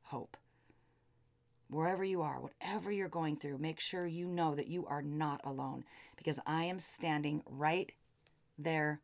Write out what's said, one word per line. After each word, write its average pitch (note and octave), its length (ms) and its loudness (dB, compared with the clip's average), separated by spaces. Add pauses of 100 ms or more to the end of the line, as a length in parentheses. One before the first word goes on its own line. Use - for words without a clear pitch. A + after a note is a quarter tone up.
hope. - 340 -8 (1300)
Wherever F3+ 340 2
you F#3 180 2
are, C#3 180 -2
whatever F#3+ 520 -4
you're G3 160 2
going D#3 300 0
through, C#3+ 200 -4
make D#3 220 -2
sure F3+ 260 0
you E3+ 220 -2
know E3+ 280 4
that D3 120 0
you F3 200 -2
are D3 140 0
not D3 440 0
alone, C3+ 400 -4 (320)
because D3 280 -2
I D#3+ 200 2
am F3+ 140 -2
standing D3+ 680 0
right D#3 460 2 (680)
there D3+ 460 2